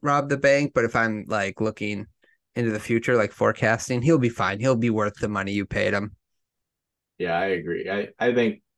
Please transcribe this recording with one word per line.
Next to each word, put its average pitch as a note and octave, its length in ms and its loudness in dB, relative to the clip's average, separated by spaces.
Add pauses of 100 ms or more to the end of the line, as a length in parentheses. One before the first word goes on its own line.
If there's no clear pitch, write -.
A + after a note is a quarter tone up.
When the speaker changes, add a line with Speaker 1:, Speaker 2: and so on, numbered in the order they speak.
Speaker 1:
robbed C#3+ 280 0
the C#3+ 80 0
bank. C#3 400 2
But A#2+ 80 4
if A2+ 100 -2
I'm, A2+ 320 0
like, G2 340 -4
looking G#2+ 460 -4 (480)
into A#2+ 160 0
the G#2+ 80 -2
future, A#2 380 0
like, G#2 160 2
forecasting, A2+ 680 0
he'll D#3+ 180 4
be B2 100 2
fine. G2+ 320 -2
He'll C3 160 2
be A#2 140 2
worth G#2 260 0
the A2 120 -4
money G2 220 -2
you G2+ 160 -2
paid G2+ 260 -2
him. G2+ 220 -4 (1000)
Speaker 2:
Yeah, E2+ 220 -2
I F#2+ 100 0
agree. E2+ 420 -4
I, G#2 180 -2 (100)
I A#2 140 2
think A#2 300 0 (160)